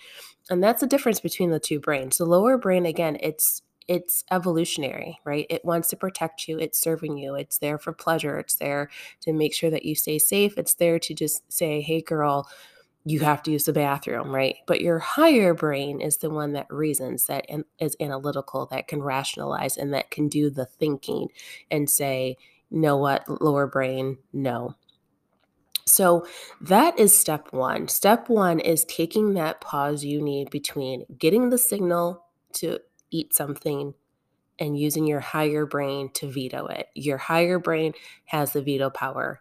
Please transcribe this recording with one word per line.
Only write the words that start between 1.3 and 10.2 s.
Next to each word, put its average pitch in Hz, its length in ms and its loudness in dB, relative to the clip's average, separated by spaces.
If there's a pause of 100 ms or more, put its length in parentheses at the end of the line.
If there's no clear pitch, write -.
the 156 80 2
two 151 200 -2
brains. 135 380 -2
The 175 80 0
lower 196 320 6
brain, 185 280 2
again, 160 360 0
it's, - 400 0 (260)
it's 175 420 -2
evolutionary, 170 920 -2
right? 147 260 -2
It - 140 -4
wants 170 260 0
to 185 60 -6
protect - 520 -6
you. 160 120 -4
It's 160 200 -2
serving 160 380 -2
you. 139 180 -8
It's 143 240 -6
there 151 180 -2
for 160 160 -8
pleasure. 156 460 -2
It's - 160 -4
there 143 340 -4 (320)
to 165 100 -2
make 151 220 2
sure 165 160 0
that 156 160 -4
you 156 100 -4
stay 156 240 -2
safe. 202 380 2